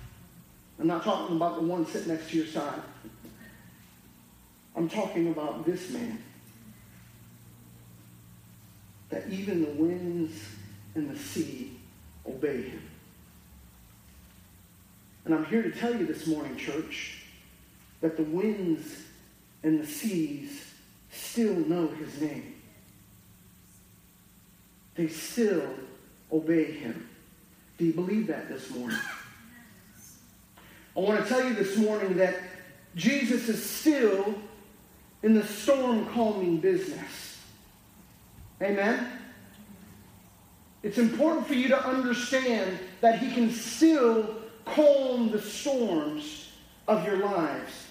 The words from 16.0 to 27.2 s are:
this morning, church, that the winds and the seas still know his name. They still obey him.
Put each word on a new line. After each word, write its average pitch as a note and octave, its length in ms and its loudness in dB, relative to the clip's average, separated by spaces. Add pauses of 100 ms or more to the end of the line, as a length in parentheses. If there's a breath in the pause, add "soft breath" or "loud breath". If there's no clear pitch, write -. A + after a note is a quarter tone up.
this D#3 180 -6
morning, C#3+ 320 -4
church, - 600 -8 (840)
that D#3 140 0
the D#3+ 60 0
winds F3+ 720 -2 (680)
and D#3 180 2
the - 60 -8
seas D#3 880 -6 (360)
still G#3+ 460 -2
know E3 320 0
his D3 320 -10
name. C#3 340 -6 (2500)
They E3 120 0
still G3 560 0 (640)
obey D#3 360 2
him. - 440 -8 (680)